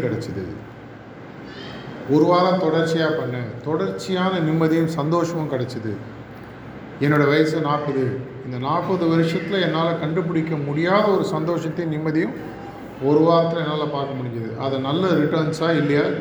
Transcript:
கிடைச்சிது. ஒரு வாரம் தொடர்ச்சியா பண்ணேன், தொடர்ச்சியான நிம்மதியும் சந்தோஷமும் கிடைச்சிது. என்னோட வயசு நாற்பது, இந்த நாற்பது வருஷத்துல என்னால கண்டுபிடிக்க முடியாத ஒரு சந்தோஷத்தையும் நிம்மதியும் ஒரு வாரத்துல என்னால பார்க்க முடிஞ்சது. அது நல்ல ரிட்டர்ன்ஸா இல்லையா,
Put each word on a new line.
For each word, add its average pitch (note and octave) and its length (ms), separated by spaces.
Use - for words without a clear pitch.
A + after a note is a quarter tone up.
கிடைச்சிது. F#2+ 400
ஒரு D#3 160
வாரம் F3+ 340
தொடர்ச்சியா E3 420
பண்ணேன், B2 320
தொடர்ச்சியான F#3 840
நிம்மதியும் D#3+ 500
சந்தோஷமும் D#3+ 540
கிடைச்சிது. A2+ 400
என்னோட D3 260
வயசு D#3 380
நாற்பது, C#3+ 360
இந்த B2 200
நாற்பது E3+ 460
வருஷத்துல E3 560
என்னால D#3+ 200
கண்டுபிடிக்க D#3+ 540
முடியாத F3+ 380
ஒரு G3 100
சந்தோஷத்தையும் D#3+ 600
நிம்மதியும் D#3+ 400
ஒரு D3+ 160
வாரத்துல E3 360
என்னால D3+ 320
பார்க்க C3+ 240
முடிஞ்சது. A#2 320
அது C3+ 120
நல்ல D#3+ 180
ரிட்டர்ன்ஸா D#3+ 480
இல்லையா, C#3+ 240